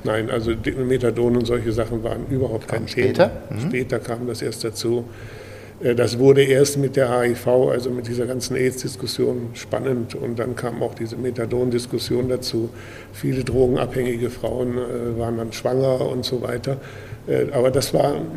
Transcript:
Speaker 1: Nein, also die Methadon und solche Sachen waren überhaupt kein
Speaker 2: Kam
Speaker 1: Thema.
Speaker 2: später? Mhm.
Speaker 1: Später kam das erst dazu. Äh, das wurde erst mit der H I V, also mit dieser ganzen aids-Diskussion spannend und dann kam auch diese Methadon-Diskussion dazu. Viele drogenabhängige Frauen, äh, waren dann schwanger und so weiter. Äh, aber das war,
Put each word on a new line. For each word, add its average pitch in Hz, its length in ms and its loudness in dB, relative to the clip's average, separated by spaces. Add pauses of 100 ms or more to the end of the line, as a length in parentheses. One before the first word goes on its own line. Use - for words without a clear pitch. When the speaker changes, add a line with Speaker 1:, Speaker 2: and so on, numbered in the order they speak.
Speaker 1:
Nein, 110 260 0
also 117 240 0
die 113 180 -2
Methadon 120 640 2
und 120 80 2
solche 117 260 0
Sachen 113 320 -2
waren 113 260 -4
überhaupt 127 380 -2
kein 113 120 -2
Speaker 2:
Kam 113 80 -6
Speaker 1:
Thema. 120 180 0
Speaker 2:
später? 170 260 4 (180)
Mhm. 104 100 -4 (100)
Speaker 1:
Später 127 300 0
kam 120 280 -6
das 117 140 -4
erst 117 240 -6
dazu. 117 400 -2 (760)
Äh, 123 140 4
das 120 240 2
wurde 139 240 10
erst 139 340 6
mit 135 200 0
der 135 100 4
H 120 180 2
I 120 100 2
V, 127 340 4
also 123 200 0
mit 123 200 -4
dieser 120 160 -2
ganzen 127 320 -4
aids-Diskussion 123 960 -2
spannend 117 600 -4
und 120 240 -6
dann 120 200 -4
kam 120 260 -4
auch 113 100 -4
diese 113 220 -8
Methadon-Diskussion 120 1120 -2
dazu. 123 420 -2 (440)
Viele 131 320 -2
drogenabhängige 123 840 2
Frauen, 120 480 -2
äh, 120 400 -4
waren 117 200 -2
dann 113 160 -6
schwanger 131 480 2
und 131 240 -2
so 123 160 -2
weiter. 120 360 -4 (500)
Äh, 131 260 2
aber 127 180 4
das 131 220 0
war, 143 220 4 (220)